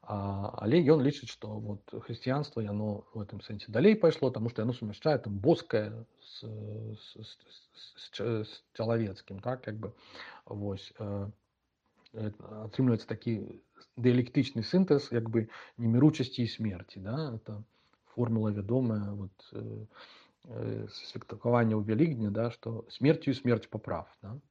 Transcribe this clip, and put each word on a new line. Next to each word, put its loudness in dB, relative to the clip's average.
А, -4
але 4
ён 8
лічыць, -2
што -14
вот -10
хрысціянства, -4
яно -4
ў -8
гэтым -12
сэнсе -12
далей 8
пайшло, 4
таму -2
што -4
яно 0
сумяшчае -2
там -6
боскае 2
з, -16
з, -18
з, -18
з, -20
з -18
ча-, -2
з -14
чалавецкім, -2
так, -6
як -8
бы. -8
Вось, -8
э, -6
э, -6
атрымліваецца 2
такі -2
дыялектычны 4
сінтэз, 4
як 0
бы, 0
неміручасці 4
і -2
смерці, -6
да? -4
Это -12
формула 0
вядомая, 0
вот, -12
э, -10
э, -6
святкавання 0
ў 0
Вялікдня, 2
да, 0
што -10
смерцю 2
і -12
смерць 2
паправ, -6
да? -10